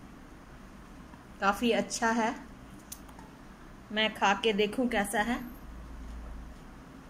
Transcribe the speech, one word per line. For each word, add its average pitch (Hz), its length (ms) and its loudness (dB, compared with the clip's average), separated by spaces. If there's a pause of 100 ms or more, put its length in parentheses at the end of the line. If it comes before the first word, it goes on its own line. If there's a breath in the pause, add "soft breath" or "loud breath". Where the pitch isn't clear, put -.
(1400)
काफ़ी 208 300 6
अच्छा 233 360 4
है। 233 280 4 (1600)
मैं 214 240 2
खा 202 180 8
के 208 200 4
देखूं 214 340 4
कैसा 208 340 4
है। 233 200 2 (1700)